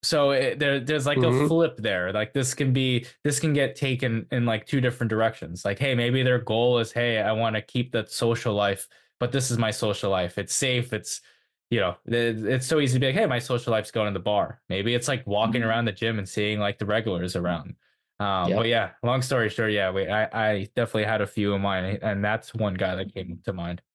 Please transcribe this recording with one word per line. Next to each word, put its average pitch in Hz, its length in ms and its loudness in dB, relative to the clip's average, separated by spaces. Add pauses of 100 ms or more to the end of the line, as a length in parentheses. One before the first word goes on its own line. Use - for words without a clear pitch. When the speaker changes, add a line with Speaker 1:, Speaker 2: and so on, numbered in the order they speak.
Speaker 1:
So 143 260 4
it, 131 300 2
there, 139 200 2
there's, 135 260 0
like, 147 120 2
Speaker 2:
Mm-hmm. 127 260 4
Speaker 1:
a 151 40 4
flip 165 300 2
there. 95 340 0
Like, 107 220 -2
this 131 200 0
can 131 180 0
be, 127 340 2 (180)
this 143 160 0
can 156 120 2
get 139 220 2
taken 123 560 -2
in, 123 160 0
like, 110 200 -2
two 135 140 0
different 123 300 0
directions. 110 540 0
Like, 101 140 0
hey, 139 160 0
maybe 123 280 2
their 127 160 4
goal 117 400 2
is, 113 140 -2
"Hey, 120 260 0
I 104 140 2
wanna 110 300 0
keep 123 300 -4
that 113 180 -2
social 117 440 0
life, 101 320 0 (320)
but 123 140 -2
this 127 180 0
is 117 80 0
my 110 140 2
social 104 380 -2
life. 92 280 0
It's 98 160 -4
safe. 123 380 0
It's, - 280 -6 (500)
you 117 100 2
know, 90 160 0 (100)
it, 117 380 0
it's 127 220 -2
so 160 120 2
easy 135 160 2
to 131 60 2
be 135 60 2
like, 131 100 0
'Hey, 214 100 2
my 127 140 0
social 120 320 -4
life's 107 180 0
going 107 160 0
to 98 100 -2
the 90 60 -6
bar.'" 101 460 -2
Maybe 98 260 0
it's, 120 140 -2
like, 131 180 -4
walking 110 360 2
Speaker 2:
Mm-hmm. 113 80 0
Speaker 1:
around 117 160 0
the 107 60 -2
gym 113 260 -2
and 95 100 -6
seeing, 104 320 -2
like, 101 180 -2
the 104 80 -4
regulars 98 480 0
around. 87 400 -4 (460)
Um, 95 300 0
Speaker 2:
Yep. 95 80 2
Speaker 1:
but 113 100 2
yeah, 113 220 2 (120)
long 123 200 2
story 120 280 0
short, 110 220 0
yeah, 98 180 2
we, 95 180 -2
I, 107 420 0
I 101 260 -2
definitely 110 300 0
had 107 160 0
a 98 40 0
few 101 280 0
in 98 60 0
mind, 98 420 -2
and 101 220 -2
that's 107 300 -4
one 104 200 -2
guy 92 200 -2
that 98 180 -6
came 90 340 -10
to 101 60 -4
mind. 87 300 -6 (120)